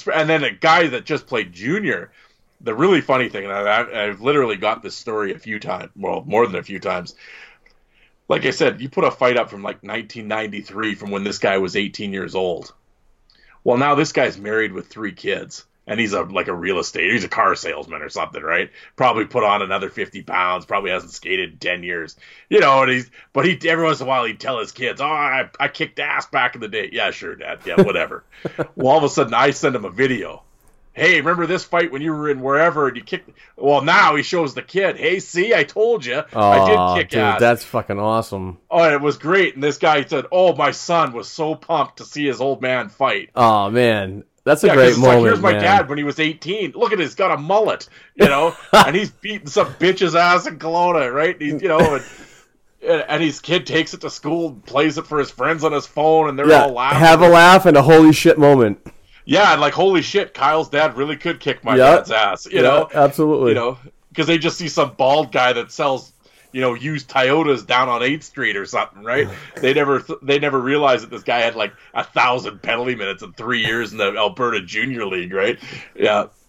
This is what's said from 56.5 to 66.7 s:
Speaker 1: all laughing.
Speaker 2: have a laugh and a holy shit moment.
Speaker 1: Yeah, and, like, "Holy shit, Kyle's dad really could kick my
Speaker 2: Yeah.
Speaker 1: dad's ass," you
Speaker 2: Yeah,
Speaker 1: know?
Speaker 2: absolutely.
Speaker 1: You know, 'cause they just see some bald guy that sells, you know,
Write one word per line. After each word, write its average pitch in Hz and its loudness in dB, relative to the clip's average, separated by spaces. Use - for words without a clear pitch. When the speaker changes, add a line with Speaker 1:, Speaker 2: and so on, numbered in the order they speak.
Speaker 1:
all 135 0
laughing. 135 0
Speaker 2:
have 165 8
a 175 10
laugh 175 10
and 151 8
a 139 8
holy 156 10
shit 160 6
moment. 135 6
Speaker 1:
Yeah, 180 4
and, 147 2
like, 147 2
"Holy 180 2
shit, 190 -4
Kyle's 151 0
dad 143 0
really 147 -4
could 165 -6
kick - -6
my 113 2
Speaker 2:
Yeah. 135 8
Speaker 1:
dad's - -2
ass," 104 0
you 190 -4
Speaker 2:
Yeah, 165 4
Speaker 1:
know? 143 4
Speaker 2:
absolutely. 139 2
Speaker 1:
You 131 4
know, 123 -4
'cause 151 -2
they 165 2
just 160 -4
see 175 -8
some 139 -2
bald 139 0
guy 127 0
that 117 -6
sells, 135 -4
you 127 -8
know, 127 0